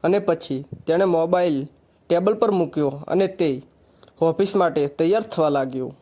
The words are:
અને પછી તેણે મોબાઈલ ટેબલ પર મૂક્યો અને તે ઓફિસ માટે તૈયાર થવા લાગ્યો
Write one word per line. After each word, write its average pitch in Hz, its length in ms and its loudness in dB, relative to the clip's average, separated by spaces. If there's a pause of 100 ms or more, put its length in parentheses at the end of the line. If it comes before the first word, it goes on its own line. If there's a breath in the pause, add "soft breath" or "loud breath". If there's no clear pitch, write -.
અને 185 160 2
પછી 165 460 -4 (220)
તેણે 175 180 2
મોબાઈલ 165 640 0 (420)
ટેબલ 185 240 2
પર 226 180 2
મૂક્યો 156 380 0
અને 160 380 -2
તે 160 340 -2 (600 loud breath)
ઓફિસ 165 340 0
માટે 156 320 2
તૈયાર 170 340 0
થવા 165 280 0
લાગ્યો 131 520 -4